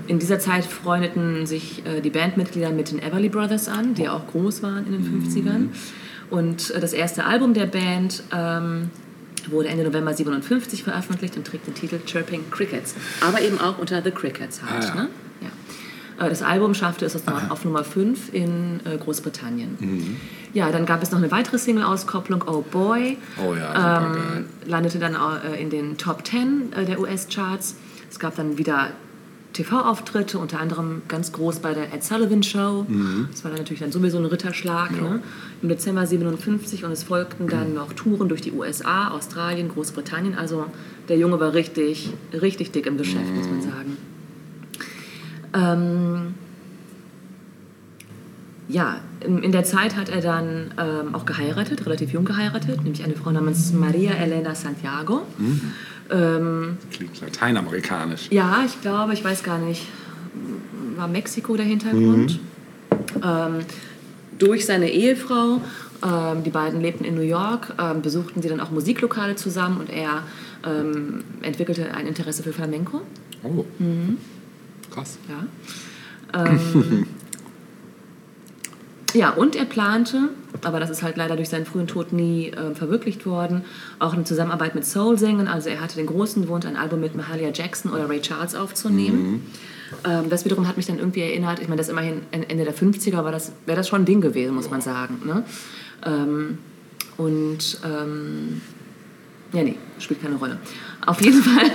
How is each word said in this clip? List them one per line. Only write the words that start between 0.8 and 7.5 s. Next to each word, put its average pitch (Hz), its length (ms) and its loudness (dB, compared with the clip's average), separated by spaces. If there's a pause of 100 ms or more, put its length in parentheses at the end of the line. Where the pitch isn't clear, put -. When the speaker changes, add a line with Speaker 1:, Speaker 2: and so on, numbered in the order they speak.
Speaker 1:
sich, 156 360 -6
äh, 156 160 -2
die 147 120 0
Bandmitglieder 175 580 0
mit 156 220 0
den 151 100 -2
Everly 185 280 2
Brothers 214 380 0
an, 226 280 0
die 160 120 0
auch 156 200 -4
groß 202 340 0
waren 202 240 -2
in 196 60 -4
den 190 100 0
Speaker 2:
Mhm. 85 200 0
Speaker 1:
fünfzigern. 85 480 2 (600)
Und, 170 400 0
äh, - 100 -2
das 170 140 0
erste 170 320 0
Album 240 300 4